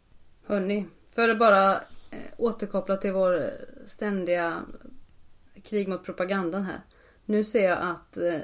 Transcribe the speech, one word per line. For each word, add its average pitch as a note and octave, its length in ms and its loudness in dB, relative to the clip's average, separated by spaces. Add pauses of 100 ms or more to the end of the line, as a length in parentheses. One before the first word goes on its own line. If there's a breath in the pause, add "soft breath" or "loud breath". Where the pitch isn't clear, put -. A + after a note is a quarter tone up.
(460)
Hörni, G3+ 400 -2 (220)
för A#3 200 2
att A3 100 2
bara, G3 360 8
eh, - 40 -4 (580)
återkoppla G3+ 600 -2
till G3 160 -2
vår, F#3 300 4
eh, A#2+ 60 -2 (380)
ständiga F3 760 -2 (1000)
krig G3+ 240 -2
mot F#3 160 -4
propagandan F#3 600 -2
här. F#3 160 -8 (440 soft breath)
Nu G#3+ 200 0
ser G#3 240 2
jag F3 140 2
att, F3 340 -6
eh, E3+ 280 0